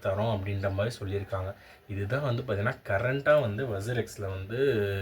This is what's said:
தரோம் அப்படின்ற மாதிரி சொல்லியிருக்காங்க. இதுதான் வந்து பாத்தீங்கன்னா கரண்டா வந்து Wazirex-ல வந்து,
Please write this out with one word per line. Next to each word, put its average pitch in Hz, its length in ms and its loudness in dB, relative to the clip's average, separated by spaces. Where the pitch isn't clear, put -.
தரோம் 104 320 2
அப்படின்ற 98 380 -2
மாதிரி 107 260 0
சொல்லியிருக்காங்க. 98 540 -4
இதுதான் 104 420 -2
வந்து 117 180 -2
பாத்தீங்கன்னா 107 380 0
கரண்டா 135 560 4
வந்து 113 240 -2
Wazirex-ல 107 640 -4
வந்து, 95 300 -4